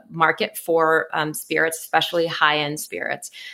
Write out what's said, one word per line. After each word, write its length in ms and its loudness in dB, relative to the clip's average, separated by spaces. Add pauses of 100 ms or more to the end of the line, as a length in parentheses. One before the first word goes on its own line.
(100)
market 460 0
for, 560 2
um, 200 -2
spirits, 460 -2
especially 480 0
high-end 540 0
spirits. 500 -8 (240)